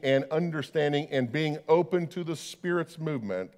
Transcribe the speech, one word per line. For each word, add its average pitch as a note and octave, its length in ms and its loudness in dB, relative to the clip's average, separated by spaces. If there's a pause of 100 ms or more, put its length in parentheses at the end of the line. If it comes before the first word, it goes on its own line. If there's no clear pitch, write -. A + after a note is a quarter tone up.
and C3+ 260 4
understanding D#3 800 0
and B2+ 220 0
being D3+ 260 0 (100)
open E3+ 420 4
to F3+ 140 -6
the D#3+ 120 -4
Spirit's E3+ 640 -4
movement G#2+ 580 -4